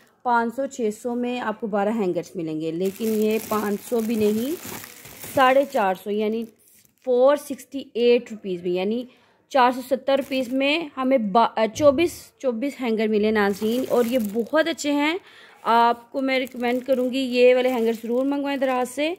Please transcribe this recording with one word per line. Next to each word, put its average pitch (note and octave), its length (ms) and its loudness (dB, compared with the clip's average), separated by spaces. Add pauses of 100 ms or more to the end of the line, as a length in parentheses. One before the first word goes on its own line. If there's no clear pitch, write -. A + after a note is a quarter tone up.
(240)
पाँच A#3 320 0
सौ C4+ 100 -4
छः B3 240 -4
सौ A#3+ 240 -6
में B3 260 -4
आपको A3 280 -8
बारह G3+ 320 0
हैंगर्स E3+ 360 -4
मिलेंगे, D#3+ 360 -6
लेकिन F#3+ 360 -4 (120)
ये G#3+ 180 0 (120)
पाँच G#3 300 -2
सौ A#3 200 -2
भी A3+ 160 -2
नहीं, G#3+ 380 0 (800)
साढ़े C4+ 300 6
चार G3+ 320 0
सौ G3+ 140 -10
यानी G#3+ 340 -2 (600)
फ़ोर B3+ 320 4
सिक्सटी C#4 480 -10 (100)
एट A#3+ 360 4
रुपीज़ F#3 300 -8
में, F3+ 100 -4
यानी G#3+ 340 -2 (460)
चार B3+ 200 6
सौ B3+ 80 -8
सत्तर C4+ 380 0
रुपीज़ C4 360 -4
में C#4+ 420 0
हमें B3+ 360 0
बा-, A3+ 160 4 (100)
अ, A3 100 2
चौबीस, D4 440 4 (280)
चौबीस A#3+ 380 -4
हैंगर A3 300 0
मिले G#3+ 220 2
नाज़रीन, G#3+ 560 0
और A#3+ 200 2
ये B3 120 0
बहुत A#3 500 0
अच्छे D4 240 -2
हैं। D4+ 260 0 (480)
आपको A#3 540 2
मैं C4 180 0
recommend B3 460 -2
करूँगी B3+ 360 0
ये B3 340 6
वाले B3+ 140 2
हैंगर A#3 260 0
ज़रूर A#3+ 320 -2
मंगवाएं C#4+ 340 -2
दराज B3+ 260 0
से। D4 220 -4 (100)